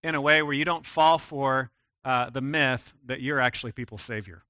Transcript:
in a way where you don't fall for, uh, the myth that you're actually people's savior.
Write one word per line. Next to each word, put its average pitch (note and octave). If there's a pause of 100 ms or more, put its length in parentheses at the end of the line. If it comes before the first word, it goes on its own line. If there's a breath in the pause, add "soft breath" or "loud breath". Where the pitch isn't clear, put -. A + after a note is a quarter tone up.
in D#3+
a C#3+
way D3+
where D3
you D3
don't E3
fall D#3+
for, C3+ (320)
uh, B2
the C3
myth C#3 (120)
that B2+
you're C#3
actually B2
people's A2+
savior. G2